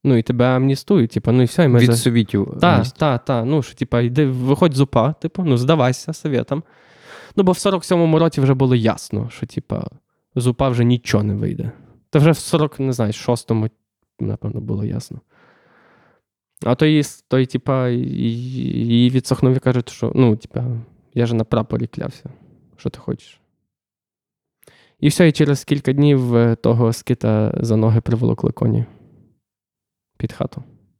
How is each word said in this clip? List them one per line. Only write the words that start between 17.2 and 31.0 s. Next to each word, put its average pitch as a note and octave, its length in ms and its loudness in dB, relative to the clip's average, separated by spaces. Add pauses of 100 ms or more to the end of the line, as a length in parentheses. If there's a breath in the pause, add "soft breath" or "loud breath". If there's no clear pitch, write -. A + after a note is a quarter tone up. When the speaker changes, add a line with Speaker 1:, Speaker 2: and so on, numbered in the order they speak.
Speaker 1:
той, C3 180 2
типа, B2+ 420 -2
і-, A#2+ 100 -2
її B2 1120 -2
відсохнув C3 460 0
і - 20 0
каже, B2 280 0
що, - 280 -6
ну, A#2 220 4
типа, A#2+ 280 -8 (500)
я A#2+ 120 0
ж A#2 80 -2
на A2+ 100 0
прапорі A#2 420 -4
клявся. - 440 -12 (460)
Що - 140 -8
ти - 80 -20
хочеш? - 420 -12 (1600 soft breath)
І D3 80 2
все, E3 200 4
і D3 40 4
через C#3+ 320 0
кілька C#3+ 280 -2
днів, C#3 440 2
е, A#2 200 4
того A2+ 360 2
скита A2 680 -2
за A2+ 160 0
ноги A2 240 2
приволокли A#2 520 -2
коні A2+ 320 0 (1300 soft breath)
під - 160 -6
хату. - 300 -10 (380)